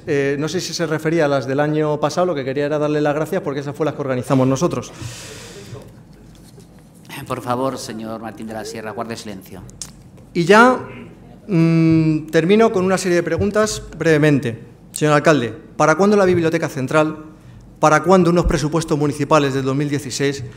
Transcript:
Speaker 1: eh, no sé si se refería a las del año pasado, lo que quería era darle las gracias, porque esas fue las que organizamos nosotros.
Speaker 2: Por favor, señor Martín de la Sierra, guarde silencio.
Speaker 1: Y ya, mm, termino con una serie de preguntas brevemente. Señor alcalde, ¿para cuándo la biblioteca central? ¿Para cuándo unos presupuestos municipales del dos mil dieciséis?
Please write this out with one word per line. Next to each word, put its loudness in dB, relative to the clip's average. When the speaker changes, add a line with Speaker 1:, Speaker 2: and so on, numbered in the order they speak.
Speaker 1:
eh, 0
no -4
sé -4
si -8
se -4
refería 0
a 0
las 0
del 0
año 0
pasado, 0
lo -2
que -4
quería -2
era -2
darle 0
las 0
gracias, -4
porque -6
esas -8
fue -2
las -2
que -8
organizamos 0
nosotros. -2
Speaker 2:
Por -6
favor, -2
señor -10
Martín -12
de -10
la -10
Sierra, -10
guarde -10
silencio. -14
Speaker 1:
Y 0
ya, 6
mm, 2
termino 4
con 0
una 2
serie 0
de 2
preguntas -2
brevemente. 2
Señor 0
alcalde, 2
¿para 4
cuándo 4
la 4
biblioteca 2
central? -2
¿Para 4
cuándo 6
unos 2
presupuestos 0
municipales 2
del -4
dos -2
mil -2
dieciséis? -4